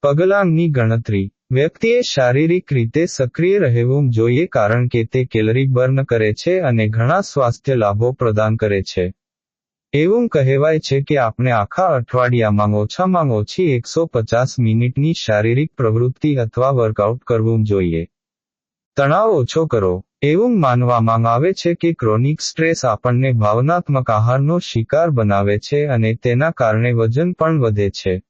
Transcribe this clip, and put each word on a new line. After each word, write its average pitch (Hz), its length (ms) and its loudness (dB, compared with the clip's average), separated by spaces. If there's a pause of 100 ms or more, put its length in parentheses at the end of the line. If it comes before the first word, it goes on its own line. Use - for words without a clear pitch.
પગલાંની 170 640 2
ગણતરી. 113 600 0 (200)
વ્યક્તિએ 190 500 0
શારીરિક 151 720 0
રીતે 127 320 0
સક્રિય 175 540 -2
રહેવું 127 500 2
જોઈએ, 120 380 2
કારણ 117 400 0
કે 120 160 0
તે 127 220 -2
કેલરી 113 420 0
બર્ન 131 360 0
કરે 110 300 0
છે 180 260 -2
અને 117 280 0
ઘણા 120 340 0
સ્વાસ્થ્ય 131 540 -2
લાભો 110 360 0
પ્રદાન 110 440 0
કરે 101 260 -2
છે. 92 320 -4 (800)
એવું 202 340 2
કહેવાય 147 520 2
છે 139 220 -2
કે 143 160 0
આપણે 123 340 0
આખા 113 320 -2
અઠવાડિયામાં 120 920 0
ઓછામાં 160 580 0
ઓછી 107 320 -2
એકસો 151 420 -2
પચાસ 120 540 -2
મિનિટની 123 540 0
શારીરિક 117 640 0
પ્રવૃત્તિ 127 580 0
અથવા 123 360 0
વર્કઆઉટ 113 520 0
કરવું 113 400 0
જોઈએ. 90 440 -2 (880)
તણાવ 160 320 2
ઓછો 160 360 0
કરો. 98 380 -2 (180)
એવું 202 380 2
માનવામાં 120 680 2
આવે 127 280 0
છે 170 220 -2
કે 170 180 -2
ક્રોનિક 123 480 -2
સ્ટ્રેસ 160 440 -4
આપણને 123 460 0
ભાવનાત્મક 127 800 0
આહારનો 131 500 0
શિકાર 147 500 -2
બનાવે 104 500 0
છે 147 260 -2
અને 113 300 0
તેના 127 360 0
કારણે 117 400 0
વજન 120 420 0
પણ 160 260 0
વધે 104 300 0
છે. 95 400 -4